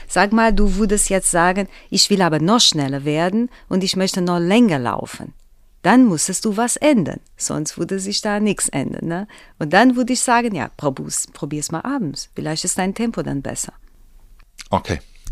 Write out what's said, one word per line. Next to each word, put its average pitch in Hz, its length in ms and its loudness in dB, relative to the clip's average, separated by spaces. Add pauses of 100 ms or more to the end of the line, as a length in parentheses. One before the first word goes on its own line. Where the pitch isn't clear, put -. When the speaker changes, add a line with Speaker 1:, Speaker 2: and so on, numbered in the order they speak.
Speaker 1:
sag 202 240 2
mal, 226 220 4
du 208 220 4
würdest 208 340 0
jetzt 190 220 0
sagen, 185 360 2 (220)
"Ich - 200 0
will 196 120 4
aber 160 180 2
noch 196 220 4
schneller 139 420 0
werden 180 460 0 (200)
und 185 160 0
ich 185 100 -4
möchte 190 260 0
noch 175 180 0
länger 180 400 4
laufen." - 540 -6 (480)
Dann 240 260 6
müsstest 180 380 -2
du 214 100 0
was 233 220 -2
ändern, 247 420 2 (160)
sonst - 420 -6
würde 190 220 -4
sich 196 220 -6
da 208 180 -2
nichts 208 300 0
ändern, - 380 -4
ne? 180 200 -6 (300)
Und 156 160 -2
dann 240 240 6
würde 247 160 -2
ich 247 80 -2
sagen, 233 340 0
"Ja, 131 220 -4
probier's, 147 560 -4
probier's 147 380 -8
mal 160 100 -6
abends. 226 540 -6
Vielleicht 151 280 -6
ist - 140 -2
dein 190 160 -2
Tempo 226 280 -4
dann 139 200 -4
besser." - 320 -10 (960)
Speaker 2:
Okay, 90 300 -2 (320)